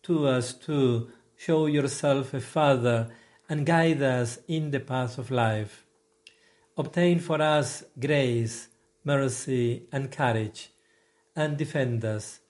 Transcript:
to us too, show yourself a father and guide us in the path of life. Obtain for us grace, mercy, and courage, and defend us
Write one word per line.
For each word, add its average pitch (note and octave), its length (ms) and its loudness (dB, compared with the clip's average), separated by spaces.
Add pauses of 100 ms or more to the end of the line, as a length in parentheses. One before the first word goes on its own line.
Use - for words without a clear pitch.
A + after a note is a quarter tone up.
to D3+ 240 2
us B2 260 0
too, B2+ 560 0 (240)
show D#3 320 0
yourself C#3 680 0
a B2+ 60 -4
father A#2+ 720 2 (380)
and D3 180 -2
guide E3 340 4
us B2 460 0
in D#3+ 240 -4
the C3+ 80 -2
path B2+ 400 -4
of B2 140 -8
life. A2 520 0 (920)
Obtain F3 420 2
for D#3 240 -2
us D3+ 400 2 (160)
grace, B2 680 0 (340)
mercy, B2+ 880 -2
and C3+ 220 -6
courage, A2 580 -2 (640)
and D3+ 220 -2
defend B2 480 -2
us A2 340 -6 (120)